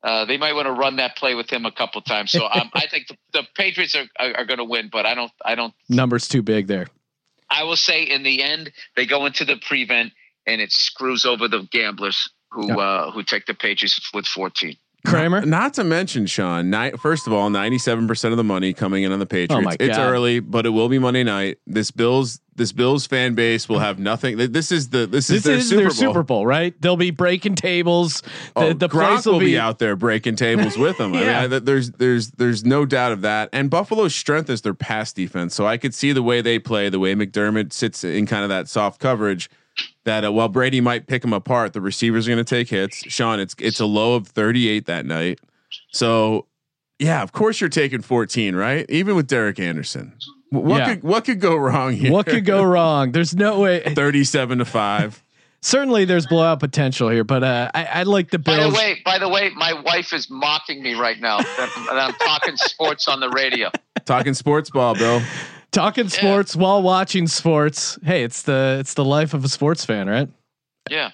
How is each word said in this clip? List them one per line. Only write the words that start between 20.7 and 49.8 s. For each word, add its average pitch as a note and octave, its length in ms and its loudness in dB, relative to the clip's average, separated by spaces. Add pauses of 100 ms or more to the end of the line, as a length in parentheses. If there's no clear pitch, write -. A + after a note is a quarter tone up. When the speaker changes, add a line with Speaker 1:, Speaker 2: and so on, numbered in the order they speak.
Speaker 3:
will A2 180 2
be C3 100 2
Monday B2+ 240 2
night. G2 360 -2 (100)
This G#2+ 240 -2
Bills, B2 480 0 (160)
this A#2 160 0
Bills C3+ 340 2
fan B2+ 280 0
base A#2 340 0
will G#2+ 100 2
have G2+ 220 -2
nothing. A2 380 -2
Th-, B2 120 0
this D#3 220 -2
is D3 160 0
the, - 180 0
this B2+ 240 0
is G#3 120 2
Speaker 2:
This - 20 -6
Speaker 3:
their C#4+ 140 4
Speaker 2:
is B3 100 0
Speaker 3:
Super G#3+ 140 4
Speaker 2:
their F#3+ 80 4
Speaker 3:
Bowl. - 40 -4
Speaker 2:
Super G#3 300 2
Bowl, A2+ 220 0
right? E3 360 0
They'll F3+ 140 4
be F3+ 160 2
breaking F3+ 420 0
tables. F3 680 0
The, - 80 -18 (260)
Speaker 3:
Oh, E3 160 4
Speaker 2:
the E3+ 160 0
Speaker 3:
Gronk D#3+ 200 4
Speaker 2:
place A#3 180 2
will G#3 80 6
Speaker 3:
will E3+ 60 4
be F#3+ 60 6
Speaker 2:
be C3+ 120 4
Speaker 3:
out A2+ 200 -2
there G#2+ 160 2
breaking A2 420 0
tables G#2+ 420 2
with E3 200 2
them. G2+ 160 0
Speaker 2:
<laughs> - 40 2
Yeah. - 20 2
Speaker 3:
I - 40 2
mean, - 100 2 (100)
I, B2+ 40 -2
th-, B2+ 160 0
there's, C3 280 2
there's, B2 400 2
there's A#2+ 320 0
no C#3 220 4
doubt B2 260 2
of G2+ 80 -4
that. G#2+ 320 0
And C#3 180 0
Buffalo's G3 460 0
strength D3+ 340 -2
is A#2 120 -4
their G2+ 120 -2
pass A2 380 -6
defense. F2 420 -6
So G#2 120 -2
I A2+ 100 0
could A#2+ 180 -4
see C#3+ 180 0
the C3 120 0
way A#2+ 160 2
they A#2 180 0
play, G2+ 300 -2
the F#2+ 100 0
way F#2+ 160 2
McDermott G#2 600 -2
sits - 280 -4
in F#2+ 240 -2
kind G#2 160 -2
of G2+ 60 -2
that F#2+ 200 -2
soft G#2 320 -2
coverage, G#2+ 480 -2 (560)
that, A2 200 -2
uh, G#2 80 0
while A2+ 160 2
Brady B2+ 320 2
might A#2+ 260 0
pick B2+ 180 -4
'em A#2+ 80 0
apart, G#2 400 0
the G#2+ 80 -6
receivers A2 460 0
are A#2+ 60 0
gonna A#2 100 2
take A#2+ 260 0
hits. G2 280 -2 (160)
Sean, A2+ 260 0
it's, G2 220 -6
it's A2 180 -2
a A2 80 0
low G#2+ 300 2
of G#2 100 -2
thirty-eight A2 600 0
that E2 200 -4
night. D#2+ 320 -2 (540)
So, A2 540 2 (520)
yeah, D3+ 240 0
of - 100 -8
course A3 280 0
you're F3+ 100 0
taking C3+ 320 0
fourteen, A2 540 0
right? B2 320 -2
Even F#3 260 2
with D#3 140 2
Derek G#2+ 320 0
Anderson, D#2+ 540 -6 (380)